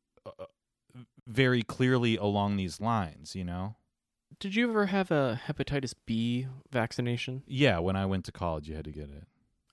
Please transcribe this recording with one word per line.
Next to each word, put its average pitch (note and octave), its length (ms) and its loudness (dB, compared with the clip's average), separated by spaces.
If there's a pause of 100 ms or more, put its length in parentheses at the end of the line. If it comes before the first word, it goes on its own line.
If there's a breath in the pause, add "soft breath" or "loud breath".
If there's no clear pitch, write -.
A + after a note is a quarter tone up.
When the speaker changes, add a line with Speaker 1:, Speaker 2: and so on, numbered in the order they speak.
(240)
Speaker 1:
uh, - 220 -16 (800)
very B2 360 4
clearly B2 540 2
along G2+ 400 2
these F#2 240 -2
lines, G2+ 560 -2
you F#2+ 80 -6
know? F#2 320 -6 (640)
Speaker 2:
Did G3 140 -6
you A#3+ 160 2
ever G#3+ 160 2
have F#3+ 240 0
a C3+ 360 2
hepatitis C#3 480 -4 (120)
B A#2+ 400 0 (260)
vaccination? A#2+ 720 -2
Speaker 1:
Yeah, C3 320 4
when F#2 180 2
I G2 100 2
went F#2+ 180 0
to - 80 -10
college, D#2 360 -4
you D#2 60 -8
had D2+ 120 -8
to D2+ 60 -8
get D2 180 -12
it. D2 180 -18 (440)